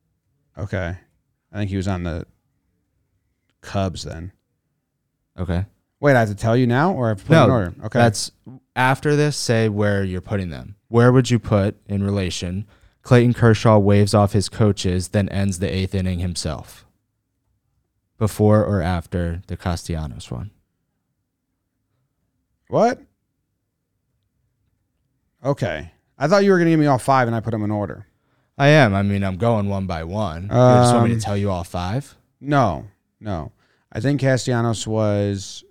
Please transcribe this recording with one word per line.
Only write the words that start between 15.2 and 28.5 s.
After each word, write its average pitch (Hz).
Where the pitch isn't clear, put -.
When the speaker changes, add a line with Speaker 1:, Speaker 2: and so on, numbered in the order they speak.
Speaker 2:
ends 95
the 95
eighth 95
inning 92
himself? 85
Before 107
or 101
after 87
the 87
Castellanos 80
one? 62
Speaker 1:
What? 226
Okay. 90
I 139
thought 202
you 202
were 190
gonna 170
give 160
me 151
all 139
five 131
and 113
I 113
put 113
them 110
in 104
order. 101